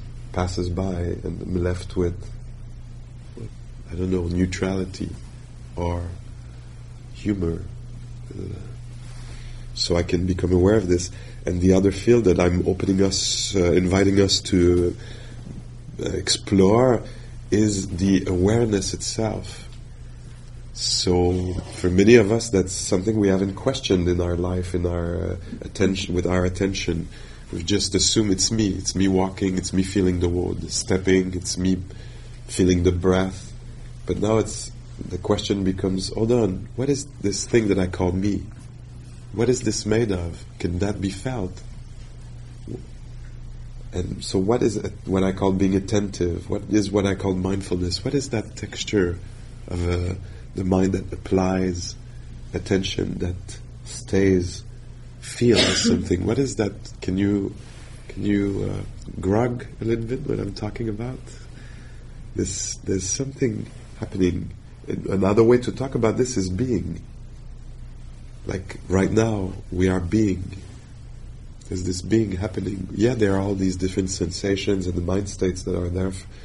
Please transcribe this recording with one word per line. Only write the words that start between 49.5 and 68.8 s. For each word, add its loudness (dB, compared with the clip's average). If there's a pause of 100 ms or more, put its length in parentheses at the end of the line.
of, -2
uh, 0 (420)
the -2
mind 4
that -4
applies 0 (580)
attention, 0
that -6 (260)
stays, 2 (560)
feels 4
<coughs> 4
something? 2
What 2
is 2
that? 2 (280)
Can 0
you, 2 (540)
can -6
you, 2
uh, -8
grog 2 (140)
a -6
little 0
bit -6
what 0
I'm -4
talking -6
about? -6 (1200)
There's, -4
there's 0
something -2 (340)
happening. 0 (360)
Another 2
way 8
to -4
talk -4
about 2
this 0
is 0
being. -2 (1500)
Like, -6 (100)